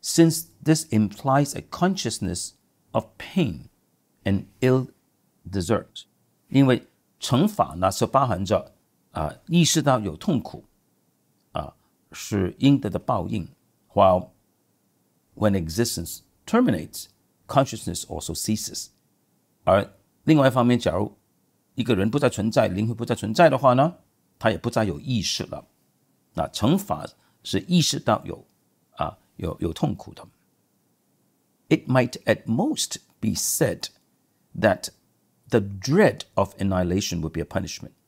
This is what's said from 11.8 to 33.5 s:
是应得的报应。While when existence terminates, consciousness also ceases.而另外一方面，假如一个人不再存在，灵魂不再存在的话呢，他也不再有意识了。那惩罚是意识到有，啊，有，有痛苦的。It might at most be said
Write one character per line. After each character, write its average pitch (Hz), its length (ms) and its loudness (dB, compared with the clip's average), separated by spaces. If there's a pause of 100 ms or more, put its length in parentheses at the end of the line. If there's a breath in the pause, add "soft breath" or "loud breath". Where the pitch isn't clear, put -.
是 - 480 -4
应 139 220 6
得 104 100 -4
的 87 80 -6
报 95 300 -4
应。 95 200 -6 (440)
While 92 380 4 (1040)
when 104 160 2
existence 87 680 -2 (240)
terminates, 170 600 0 (420)
consciousness 113 600 -2
also 82 280 -8
ceases. - 540 -6 (760)
而 98 300 2 (300)
另 156 140 6
外 135 100 6
一 - 20 4
方 120 160 2
面， 123 120 4
假 82 180 0
如 101 200 -4 (580)
一 - 100 -4
个 123 100 2
人 98 160 0
不 139 80 -2
再 139 100 2
存 110 220 -2
在， 110 160 2
灵 98 220 -2
魂 117 80 -6
不 117 80 -8
再 117 100 -4
存 110 180 -6
在 165 160 6
的 135 80 2
话 127 180 4
呢， 147 240 2 (400)
他 113 120 0
也 104 80 -4
不 - 100 -4
再 117 160 0
有 85 140 -4
意 117 240 -4
识 - 220 -4
了。 - 240 -14 (680)
那 76 140 -2
惩 131 280 0
罚 135 300 -6 (380)
是 - 160 -2
意 175 200 2
识 139 200 0
到 - 240 0
有， - 200 -12 (520)
啊， 78 220 -6 (180)
有， 85 240 -6
有 85 120 -4
痛 104 220 -4
苦 - 200 -18
的。 - 120 -20 (1400)
It - 200 0
might 127 260 2 (100)
at - 220 0
most 185 500 -2 (240)
be 110 100 -2
said - 540 -2 (760)